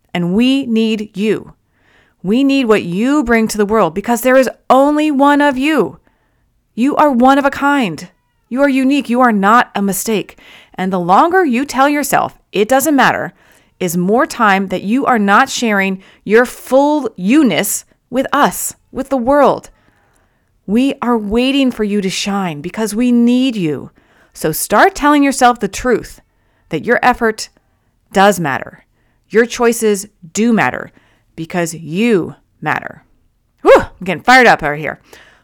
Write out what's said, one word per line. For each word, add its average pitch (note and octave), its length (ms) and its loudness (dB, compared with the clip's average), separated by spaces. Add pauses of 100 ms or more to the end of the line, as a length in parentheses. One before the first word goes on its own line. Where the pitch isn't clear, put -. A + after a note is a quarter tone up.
(120)
and F3 220 -2
we C4 320 0
need A3 500 -2
you. F#3 380 -4 (680)
We A3 200 0
need C4+ 220 0
what G#3+ 180 2
you A3+ 400 -2
bring A3+ 260 0
to G#3 100 -6
the G#3 80 0
world G3 280 0
because A3+ 280 -4
there B3+ 140 2
is C4 140 4 (180)
only D4 420 2
one C#4+ 300 2
of C#4+ 160 0
you. C4+ 440 -2 (760)
You C4 220 -2
are D4 160 2
one C4 260 4
of C#4 60 0
a C#4+ 60 2
kind. C4+ 600 -2 (380)
You B3 140 -2
are C#4+ 60 4
unique. C4+ 400 0
You A#3+ 120 0
are A#3+ 120 4
not G#3+ 420 2
a G3+ 80 -4
mistake. G3 560 -4 (360)
And F#3+ 180 -4
the F#3+ 60 -2
longer C#4+ 460 2
you C4 200 0
tell C4+ 240 0
yourself D4 500 -2 (120)
it G3+ 180 -2
doesn't C4+ 280 2
matter E3 360 0 (460)
is F3 180 -4
more G#3 300 0
time G3 420 0
that F#3 140 -6
you A#3 240 -2
are B3 120 2
not G#3 300 2
sharing F#3+ 540 -2 (220)
your A3+ 220 4
full C#4+ 680 0
you-ness G3+ 680 0 (260)
with B3+ 220 -2
us, B3 420 -2 (180)
with F3 160 -8
the C4+ 80 -2
world. B3 540 2 (960)
We B3+ 360 0
are A#3 160 0
waiting B3 520 0
for A3+ 140 -6
you G#3 160 -2
to F#3+ 80 -4
shine F3+ 540 -6
because G#3 320 -6
we B3 180 0
need A#3+ 440 2
you. D3+ 340 -6 (420)
So - 200 -4
start C#4+ 420 0
telling D4 280 2
yourself B3+ 380 2
the G3 80 -4
truth - 520 -4 (500)
that D3 140 -6
your A3+ 180 0
effort A3+ 480 -2 (600)
does G3 280 2
matter. - 460 -8 (420)
Your A3+ 180 2
choices A3+ 600 -2 (260)
do A#3 200 0
matter D3+ 380 -2 (460)
because E3+ 380 -6
you E3 640 -2 (240)
matter. - 440 -8 (580)
Whew, G4+ 180 6
I'm - 240 -10
getting E3+ 180 -6
fired B3 240 6
up E3 160 4
over D3 140 -2
here. D3+ 240 -10 (440)